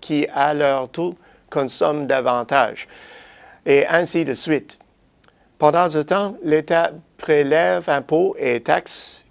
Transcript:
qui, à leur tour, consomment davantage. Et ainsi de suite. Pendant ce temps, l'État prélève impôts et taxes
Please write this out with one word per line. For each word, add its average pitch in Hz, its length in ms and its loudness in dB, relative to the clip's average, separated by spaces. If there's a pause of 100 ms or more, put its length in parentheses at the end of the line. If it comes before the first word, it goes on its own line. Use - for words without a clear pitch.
qui, 147 320 -2
à 147 220 2
leur 139 340 0
tour, 175 240 -6 (380)
consomment 147 560 -2
davantage. 123 800 0 (800)
Et 143 180 6
ainsi 165 400 0
de 135 80 -4
suite. - 460 -6 (800)
Pendant 165 300 4
ce 151 100 -2
temps, 196 420 -2
l'État 165 480 0 (280)
prélève 160 680 2
impôts 156 520 0
et 120 220 -2
taxes - 680 -4